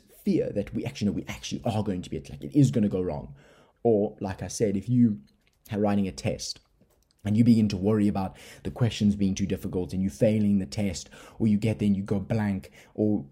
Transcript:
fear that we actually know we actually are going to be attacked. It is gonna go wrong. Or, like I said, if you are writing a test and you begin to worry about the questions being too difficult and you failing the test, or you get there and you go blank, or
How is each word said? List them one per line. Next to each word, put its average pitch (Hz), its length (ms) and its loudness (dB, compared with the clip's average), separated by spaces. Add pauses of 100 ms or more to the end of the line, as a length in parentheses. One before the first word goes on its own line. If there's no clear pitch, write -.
(240)
fear - 300 0
that 101 180 -4
we - 120 -6
actually - 240 -2
know 87 40 2
we - 140 -6
actually - 380 -10
are 104 180 0
going 92 200 -4
to - 80 -16
be 82 60 -6
attacked. 71 280 -12
It 73 120 -8
is 131 140 8
gonna 104 180 2
go 92 140 0
wrong. 73 320 -6 (480)
Or, 104 380 2
like 95 200 -6
I 92 60 -6
said, 101 300 -2
if 101 120 -4
you 120 300 4 (540)
are 104 80 -2
writing 101 260 2
a 90 60 -6
test - 480 -6 (640)
and 104 120 0
you 117 60 6
begin 110 260 6
to 101 80 -2
worry 104 300 2
about 98 300 -2 (260)
the 92 80 -6
questions 104 460 2
being 95 180 0
too 95 120 -2
difficult 90 460 -6
and 92 80 -4
you 98 100 -2
failing 107 480 2
the 92 80 -2
test, - 440 -6 (300)
or 113 80 2
you 104 100 4
get 110 220 -2
there 104 60 2
and 98 100 4
you 98 80 -4
go 101 160 -2
blank, 101 500 -4 (240)
or 107 380 0